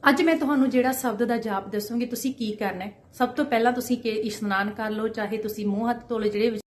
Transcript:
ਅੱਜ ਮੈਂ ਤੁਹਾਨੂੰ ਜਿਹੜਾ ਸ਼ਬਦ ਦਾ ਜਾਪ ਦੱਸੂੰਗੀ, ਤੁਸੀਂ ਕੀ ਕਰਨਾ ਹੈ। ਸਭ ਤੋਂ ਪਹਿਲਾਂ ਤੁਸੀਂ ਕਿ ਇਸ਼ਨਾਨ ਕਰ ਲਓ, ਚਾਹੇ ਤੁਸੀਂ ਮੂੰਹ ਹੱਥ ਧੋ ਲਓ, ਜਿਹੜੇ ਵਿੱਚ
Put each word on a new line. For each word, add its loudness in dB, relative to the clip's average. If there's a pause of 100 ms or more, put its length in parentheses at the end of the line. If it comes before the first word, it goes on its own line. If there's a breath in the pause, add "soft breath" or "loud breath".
ਅੱਜ 4
ਮੈਂ 6
ਤੁਹਾਨੂੰ 2
ਜਿਹੜਾ 4
ਸ਼ਬਦ -2
ਦਾ 2
ਜਾਪ -4
ਦੱਸੂੰਗੀ, -2
ਤੁਸੀਂ -4
ਕੀ -4
ਕਰਨਾ -4
ਹੈ। -10 (220)
ਸਭ 0
ਤੋਂ 0
ਪਹਿਲਾਂ 4
ਤੁਸੀਂ 0
ਕਿ -2
ਇਸ਼ਨਾਨ 0
ਕਰ -4
ਲਓ, -2
ਚਾਹੇ -4
ਤੁਸੀਂ -4
ਮੂੰਹ 0
ਹੱਥ -4
ਧੋ -2
ਲਓ, 2
ਜਿਹੜੇ 2
ਵਿੱਚ -4